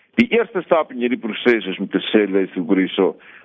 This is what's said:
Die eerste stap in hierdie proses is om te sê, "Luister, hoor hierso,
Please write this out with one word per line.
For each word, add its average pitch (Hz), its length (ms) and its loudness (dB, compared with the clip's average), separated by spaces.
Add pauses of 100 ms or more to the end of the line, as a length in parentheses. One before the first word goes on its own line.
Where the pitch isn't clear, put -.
(140)
Die - 140 2
eerste 208 340 -2
stap 160 280 0
in 127 80 -12
hierdie 120 200 0
proses 110 480 0
is 92 120 -6
om 98 100 -6
te 98 100 0
sê, 104 320 0
"Luister, 95 320 -2
hoor 92 140 0
hierso, 92 400 0 (280)